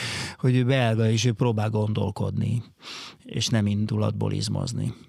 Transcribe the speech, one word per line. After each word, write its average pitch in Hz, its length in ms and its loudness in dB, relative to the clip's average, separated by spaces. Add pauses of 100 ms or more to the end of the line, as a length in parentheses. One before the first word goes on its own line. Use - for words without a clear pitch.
(380)
hogy 127 180 4
ő 127 80 4
belga, 117 460 4
és 113 160 2
ő 123 80 2
próbál 110 360 0
gondolkodni, 107 920 -2 (600)
és - 240 -4
nem 107 200 2
indulatból 104 640 0
izmozni. 104 640 -4 (160)